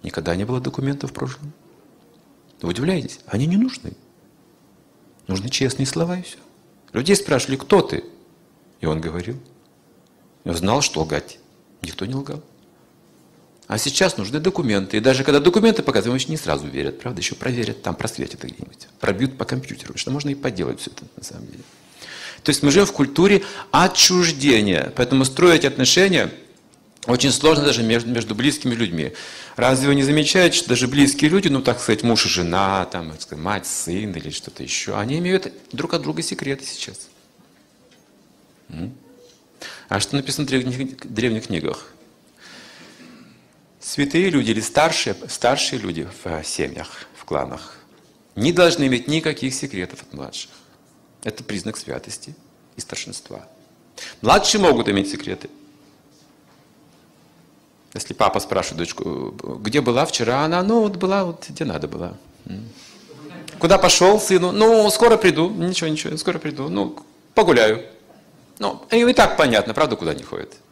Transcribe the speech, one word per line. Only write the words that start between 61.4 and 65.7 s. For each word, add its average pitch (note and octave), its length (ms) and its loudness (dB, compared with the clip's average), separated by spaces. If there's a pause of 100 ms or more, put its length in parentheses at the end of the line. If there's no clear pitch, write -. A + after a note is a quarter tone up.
где D#3 160 -8
надо - 220 -6
была». F2 280 -10 (300)
М. G#2+ 240 -14 (880)
«Куда F#3 220 6
пошел, F#3 420 6
сыну?» F3+ 300 2
«Ну, G#3+ 400 6
скоро A#3 260 6
приду». E3+ 320 4
«Ничего, F3 400 -4